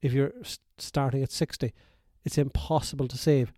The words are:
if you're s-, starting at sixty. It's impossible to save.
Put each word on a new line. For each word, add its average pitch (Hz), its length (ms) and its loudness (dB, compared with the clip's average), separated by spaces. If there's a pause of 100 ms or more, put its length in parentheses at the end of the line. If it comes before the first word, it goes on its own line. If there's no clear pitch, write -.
if 131 120 2
you're 139 280 2
s-, - 200 -12 (180)
starting 135 440 -2
at 131 100 -4
sixty. - 400 -2 (520)
It's - 140 -2
impossible 139 680 0
to 127 100 -6
save. 139 400 4